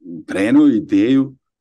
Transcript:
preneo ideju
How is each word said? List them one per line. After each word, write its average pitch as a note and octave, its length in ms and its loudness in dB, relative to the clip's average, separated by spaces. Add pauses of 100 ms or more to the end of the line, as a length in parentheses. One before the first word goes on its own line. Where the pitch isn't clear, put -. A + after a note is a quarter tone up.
(260)
preneo B2+ 400 2
ideju B2 680 0 (260)